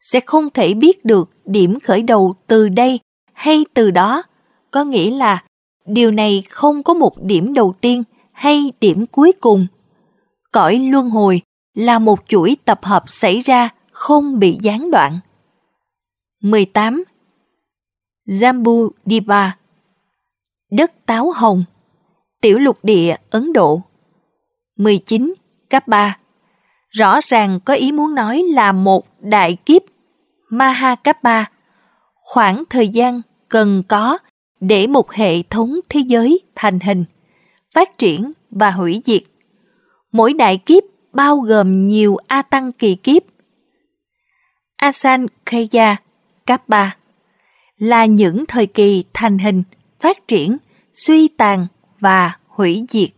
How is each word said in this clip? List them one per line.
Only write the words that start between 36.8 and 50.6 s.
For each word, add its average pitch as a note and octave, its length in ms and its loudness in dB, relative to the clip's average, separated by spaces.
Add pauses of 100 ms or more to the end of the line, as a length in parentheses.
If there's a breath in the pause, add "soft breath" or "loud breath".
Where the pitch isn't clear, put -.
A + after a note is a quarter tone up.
phát - 240 0
triển G3 340 -2 (180)
và G3+ 220 0
hủy F3+ 340 -4
diệt. A3 180 0 (880)
Mỗi A#3 220 2
đại A#3 240 0
kiếp E4 260 2 (300)
bao C#4+ 240 0
gồm G3+ 500 0
nhiều G#3 300 2 (100)
A C4+ 140 -2
Tăng C4 320 -4
kỳ G3+ 220 -2
kiếp. C#4 280 2 (1500)
Asankheya A#3 1160 -2 (500)
Kappa G#3+ 440 -2 (880)
là A3+ 280 2
những G#3+ 400 2
thời A#3 220 -2
kỳ G3+ 360 0 (100)
thành G#3 240 -2
hình, F#3+ 260 -2 (360)
phát - 280 -4
triển, A3 300 -2 (360)